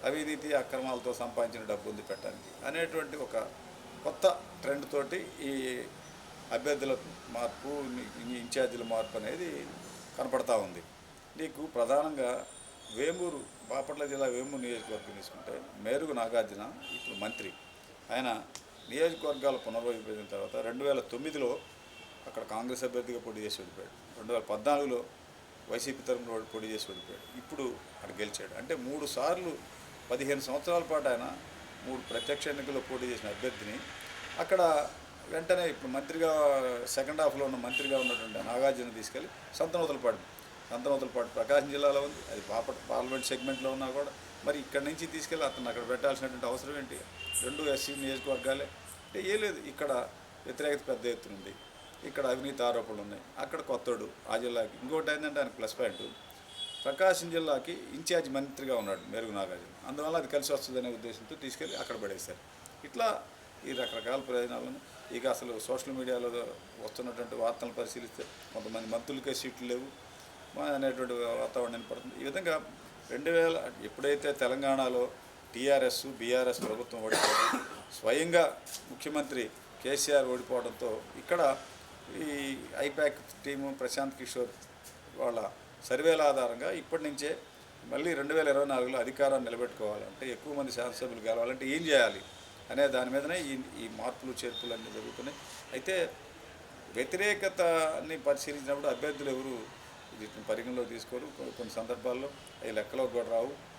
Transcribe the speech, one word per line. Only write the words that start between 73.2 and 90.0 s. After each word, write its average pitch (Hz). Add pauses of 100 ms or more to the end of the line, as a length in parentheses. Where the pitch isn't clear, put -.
వేల 165 (320)
ఎప్పుడైతే 143 (140)
తెలంగాణలో 131 (520)
టీఆర్ఎస్, 131 (200)
బీఆర్ఎస్ 123
ప్రభుత్వం 113
ఓడిపోయి - (380)
స్వయంగా 165 (460)
ముఖ్యమంత్రి 135 (380)
కేసీఆర్ 139
ఓడిపోవడంతో 123 (320)
ఇక్కడ 175 (840)
ఈ 147 (560)
ఐపాక్ 147 (260)
టీము 139 (100)
ప్రశాంత్ 135
కిషోర్ 123 (680)
వాళ్ళ 117 (440)
సర్వేల 156
ఆధారంగా 131
ఇప్పటి 165
నుంచే 147 (460)
మళ్ళీ 160
రెండు 139
వేల 156
ఇరవై 139
నాలుగులో 127
అధికారాన్ని 131
నిలబెట్టుకోవాలంటే, 113